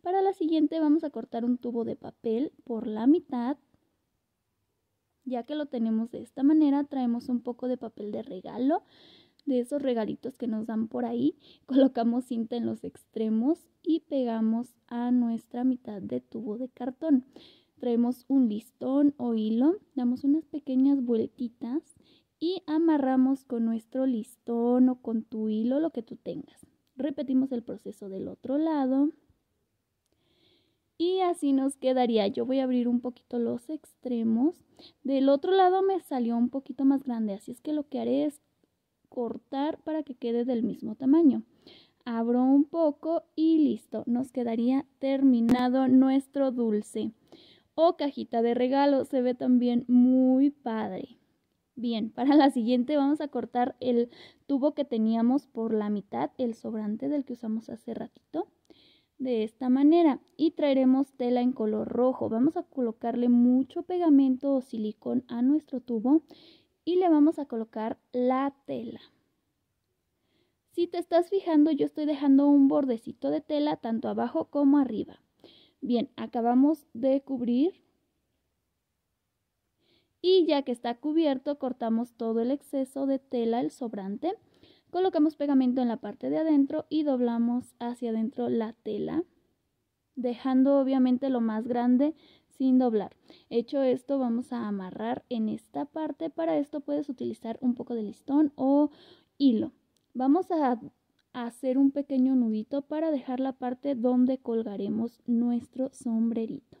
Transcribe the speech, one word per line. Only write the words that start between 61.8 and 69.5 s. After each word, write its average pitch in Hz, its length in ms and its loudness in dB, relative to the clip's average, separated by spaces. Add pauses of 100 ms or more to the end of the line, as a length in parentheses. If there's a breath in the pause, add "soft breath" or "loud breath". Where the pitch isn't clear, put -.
rojo. 247 420 0
Vamos 254 280 0
a 330 60 -6
colocarle 240 640 -4
mucho 247 540 4
pegamento 277 720 2
o 254 60 0
silicón 240 640 -6
a 233 140 -6
nuestro 277 380 0
tubo 247 440 0 (600 soft breath)
y 339 120 -2
le 370 140 2
vamos 302 280 4
a 285 80 -8
colocar 226 540 -8 (120)
la 262 440 0 (100)
tela. 240 360 -10 (1700)